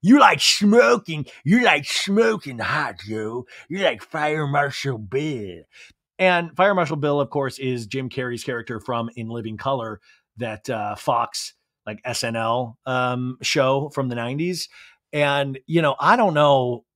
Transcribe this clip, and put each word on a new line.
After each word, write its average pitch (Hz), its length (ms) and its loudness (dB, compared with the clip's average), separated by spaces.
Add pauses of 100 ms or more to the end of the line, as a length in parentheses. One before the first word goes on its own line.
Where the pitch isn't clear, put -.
You're 247 180 8
like 196 220 6
smoking. 208 840 4 (200)
You're 214 180 4
like 147 220 4
smoking 196 720 0
hot, 120 480 -4
Joe. 110 380 -6 (240)
You're 190 140 -6
like 127 180 0
Fire 151 460 -4
Marshal 139 500 -2
Bill. 107 680 -6 (560)
And 175 360 2
Fire 202 200 4
Marshal 165 220 0
Bill, 143 240 0
of 143 80 -2
course, 139 300 -4
is 127 280 -4
Jim 131 220 -6
Carrey's 120 340 -8
character 120 360 -6
from 117 360 -4
In 113 140 -10
Living 113 280 -8
Color, 113 440 -6 (360)
that, 110 320 -10
uh, 104 260 -4
Fox, - 580 -4 (320)
like, 107 200 -12
S 120 180 -6
N 117 120 -4
L, 117 500 -2
um, 127 560 -2
show 139 480 0
from 135 200 -4
the 120 60 -6
nineties. 143 540 -4 (420)
And, 143 560 0
you 160 140 2
know, 143 180 2
I 160 160 4
don't 220 180 2
know. 135 520 4 (100)